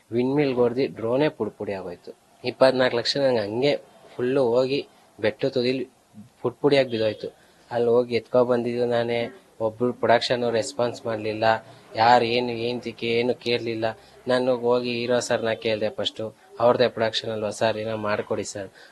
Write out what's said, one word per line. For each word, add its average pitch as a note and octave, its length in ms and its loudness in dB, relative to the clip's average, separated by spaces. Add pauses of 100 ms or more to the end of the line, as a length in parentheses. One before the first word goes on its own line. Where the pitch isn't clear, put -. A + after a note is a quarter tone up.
(120)
ವಿಂಡ್‌ಮಿಲ್‌ಗೆ C3 440 0
ಹೊಡ್ದು A#2+ 400 0
ಡ್ರೋನೇ A#2+ 320 0
ಪುಡಿ A2 300 -6
ಪುಡಿ G#2 140 -6
ಆಗೋಯ್ತು. F#2 400 -12 (320)
ಇಪ್ಪತ್ನಾಲ್ಕು B2+ 520 2
ಲಕ್ಷ A#2 200 -4
ನಂಗೆ C3 240 2
ಹಂಗೆ A#2 360 0 (400)
ಫುಲ್ಲು B2+ 260 0
ಹೋಗಿ C3 440 0 (340)
ಬೆಟ್ಟ G#2+ 260 -2
ತುದಿಲ್ B2+ 400 -2 (560)
ಪುಡಿ A#2+ 180 -4
ಪುಡಿಯಾಗಿ C#3 300 4
ಬಿದ್ದೋಯ್ತು. A2 460 -4 (340)
ಅಲ್ಲಿ A#2+ 180 0
ಹೋಗಿ A#2+ 260 2
ಎತ್ಕೊ B2 300 2
ಬಂದಿದ್ದು A#2+ 420 0
ನಾನೇ. A#2 500 -2 (240)
ಒಬ್ರು A2+ 320 -2
ಪ್ರೊಡಕ್ಷನ್ A#2+ 500 2
ಅವ್ರು A#2 140 0
ರೆಸ್ಪಾನ್ಸ್ A#2 500 -4
ಮಾಡ್ಲಿಲ್ಲ, G#2+ 380 -4 (520)
ಯಾರು A#2+ 280 6
ಏನು A#2+ 260 0
ಏಂತಿಕೆ A#2 560 -6
ಏನು A#2 280 0
ಕೇಳಲಿಲ್ಲ. A#2 500 -2 (440)
ನಾನು B2+ 280 2
ಹೋಗಿ B2 360 0
ಹೀರೋ A#2+ 280 0
ಸರ್ನ A2+ 320 -2
ಕೇಳಿದೆ G#2+ 380 -2
ಫಸ್ಟು, G#2+ 460 -8 (240)
"ಅವ್ರದ್ದೇ A#2+ 280 4
ಪ್ರೊಡಕ್ಷನ್ A2+ 420 -4
ಅಲ್ವಾ G#2+ 200 -4
ಸರ್, A2 260 0
ಏನೋ A2 200 -6
ಮಾಡ್ಕೊಡಿ G#2 480 -4
ಸರ್." F#2+ 240 -10 (240)